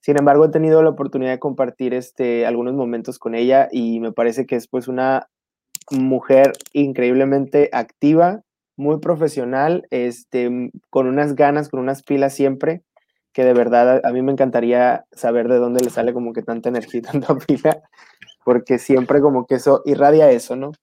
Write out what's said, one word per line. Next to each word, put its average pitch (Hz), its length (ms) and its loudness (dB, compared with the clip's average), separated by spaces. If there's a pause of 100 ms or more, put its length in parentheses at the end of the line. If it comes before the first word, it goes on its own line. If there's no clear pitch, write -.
Sin 143 160 0
embargo, 143 260 4
he 156 60 2
tenido 160 320 4
la 156 80 4
oportunidad 135 420 -6
de 127 60 -6
compartir, 127 560 -6
este, 120 520 -4
algunos 120 280 -4
momentos 120 440 -8
con 113 160 -8
ella 131 380 2
y 117 280 -4
me 113 120 -6
parece 120 340 -2
que 127 100 -4
es, 117 120 -8
pues, 127 180 -8
una 131 420 -2 (640)
mujer 131 640 2 (220)
increíblemente 139 960 0
activa, 160 720 0 (340)
muy 147 240 -2
profesional, 151 880 -2
este, 123 540 -4
m-, 123 260 -6 (200)
con 131 180 0
unas 143 260 -2
ganas, 143 360 0
con 135 100 -6
unas 135 220 -6
pilas 139 320 -2
siempre, 143 480 -2 (500)
que 127 120 0
de 127 100 6
verdad 120 500 4
a, 123 40 2
a 123 40 -2
mí 127 100 -2
me 135 100 -2
encantaría 123 800 0
saber 117 360 -2
de 123 100 2
dónde 120 260 0
le 120 60 -4
sale 120 220 -4
como 120 200 -8
que 113 100 -8
tanta 117 280 -8
energía 123 280 -8
y 117 40 -8
<laughs> 139 200 -6
tanta 143 140 0
pila, 147 460 -2 (640)
porque 123 340 0
siempre 131 420 2
como 135 260 2
que 135 100 0
eso 139 280 2
irradia 147 460 4
eso, 123 260 -2
¿no? 139 160 -10 (100)